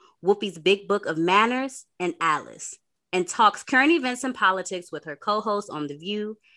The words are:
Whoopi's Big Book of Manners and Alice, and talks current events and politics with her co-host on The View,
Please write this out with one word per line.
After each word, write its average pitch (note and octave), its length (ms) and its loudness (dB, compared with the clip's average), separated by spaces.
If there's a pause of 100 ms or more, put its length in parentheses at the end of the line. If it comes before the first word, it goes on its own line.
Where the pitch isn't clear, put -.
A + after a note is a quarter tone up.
(220)
Whoopi's G3 380 0
Big F#3+ 280 2
Book G3 200 -2
of D#3 100 -4
Manners A3+ 680 2 (140)
and F3+ 220 -2
Alice, D3+ 560 -4 (340)
and F3+ 160 0
talks - 360 2
current C4+ 280 4
events B3+ 320 0
and B3+ 120 -4
politics F#3 560 0
with D3 140 -10
her D3+ 100 -10
co-host G#3 560 -2
on D3 160 -6
The C#3+ 100 -10
View, G#3 400 -6 (200)